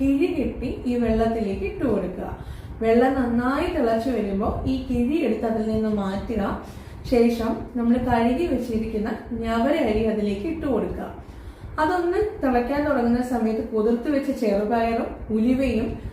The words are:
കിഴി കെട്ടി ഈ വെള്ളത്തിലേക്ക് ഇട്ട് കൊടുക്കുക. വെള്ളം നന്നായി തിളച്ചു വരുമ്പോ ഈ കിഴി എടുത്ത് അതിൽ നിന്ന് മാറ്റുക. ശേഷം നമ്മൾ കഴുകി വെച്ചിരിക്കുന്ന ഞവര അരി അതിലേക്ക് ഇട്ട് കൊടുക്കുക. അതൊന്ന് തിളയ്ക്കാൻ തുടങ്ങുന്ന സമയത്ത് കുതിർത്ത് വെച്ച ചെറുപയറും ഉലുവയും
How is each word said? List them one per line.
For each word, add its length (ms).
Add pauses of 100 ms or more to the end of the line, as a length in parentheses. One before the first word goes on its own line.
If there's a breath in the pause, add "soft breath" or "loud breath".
കിഴി 260
കെട്ടി 600
ഈ 80
വെള്ളത്തിലേക്ക് 680
ഇട്ട് 240
കൊടുക്കുക. 520 (420 loud breath)
വെള്ളം 340
നന്നായി 640
തിളച്ചു 340
വരുമ്പോ 560
ഈ 160
കിഴി 340
എടുത്ത് 300
അതിൽ 260
നിന്ന് 160
മാറ്റുക. 760 (480 loud breath)
ശേഷം 460 (200)
നമ്മൾ 200
കഴുകി 500
വെച്ചിരിക്കുന്ന 640 (220)
ഞവര 440
അരി 280
അതിലേക്ക് 420
ഇട്ട് 200
കൊടുക്കുക. 480 (640 loud breath)
അതൊന്ന് 400 (240)
തിളയ്ക്കാൻ 420
തുടങ്ങുന്ന 380
സമയത്ത് 460
കുതിർത്ത് 420
വെച്ച 200
ചെറുപയറും 1040
ഉലുവയും 640 (140 loud breath)